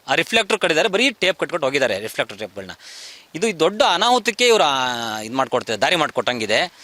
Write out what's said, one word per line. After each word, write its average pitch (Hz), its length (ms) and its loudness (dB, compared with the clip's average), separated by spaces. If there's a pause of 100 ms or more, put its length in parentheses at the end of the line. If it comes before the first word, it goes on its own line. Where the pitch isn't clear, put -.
ಆ 135 60 2
ರಿಫ್ಲೆಕ್ಟರ್ 208 440 0
ಕಟ್ಟಿದ್ದಾರೆ, 156 300 2
ಬರೀ 233 220 2
ಟೇಪ್ 190 280 -2
ಕಟ್ಕೊಂಡು 156 280 -2
ಹೋಗಿದ್ದಾರೆ, 131 320 0
ರಿಫ್ಲೆಕ್ಟರ್ 110 400 -6
ಟೇಪ್‌ಗಳನ್ನ. 95 320 -12 (640)
ಇದು 175 260 -2
ದೊಡ್ಡ 202 220 2
ಅನಾಹುತಕ್ಕೆ 233 640 2
ಇವರು, 214 180 6
ಆ, 123 560 -2
ಇದ್ 110 140 -10
ಮಾಡ್ಕೊಡ್ತಾರೆ, 123 440 0
ದಾರಿ 156 180 2
ಮಾಡ್ಕೊಟ್ಟಂಗಿದೆ. 123 760 0 (120)